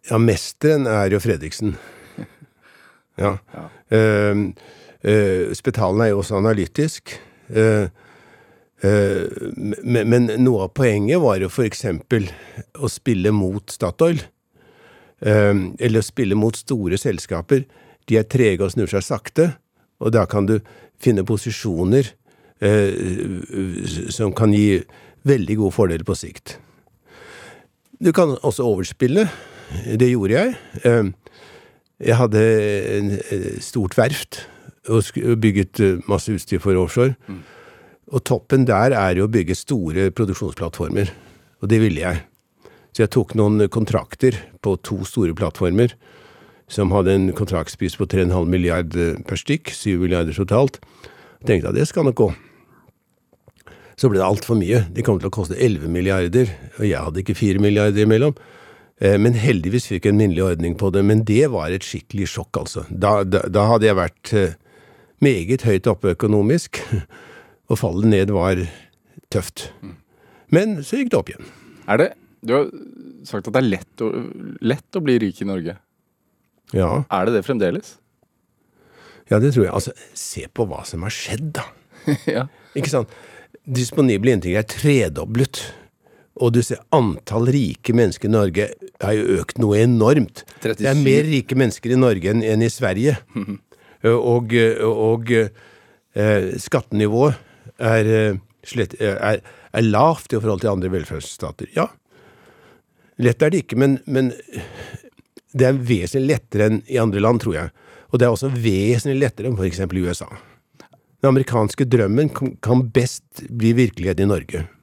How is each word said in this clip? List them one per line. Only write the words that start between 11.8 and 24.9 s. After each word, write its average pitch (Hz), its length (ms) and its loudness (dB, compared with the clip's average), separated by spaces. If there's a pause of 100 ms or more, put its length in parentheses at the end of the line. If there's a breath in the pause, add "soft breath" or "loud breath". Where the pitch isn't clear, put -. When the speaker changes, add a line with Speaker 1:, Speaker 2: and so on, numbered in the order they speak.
Speaker 1:
å 120 80 -2
spille 107 400 -2
mot 101 400 -2
Statoil, 165 540 -2 (1000 soft breath)
ehm, 101 400 4 (160)
eller 113 240 2
å - 80 -6
spille 101 320 -2
mot 110 160 0
store 98 400 -4
selskaper. 101 680 -2 (420 soft breath)
De 110 80 4
er 110 80 2
trege 101 400 2
og 87 80 -4
snur 101 160 -2
seg 98 160 -2
sakte, 156 460 0 (500)
og 113 160 0
da 98 80 4
kan 101 240 0
du 110 60 2 (420 loud breath)
finne 107 320 2
posisjoner, 107 800 0 (560 soft breath)
eh, 92 1400 -2
som 101 240 -2
kan 104 240 4
gi 101 220 4 (420 loud breath)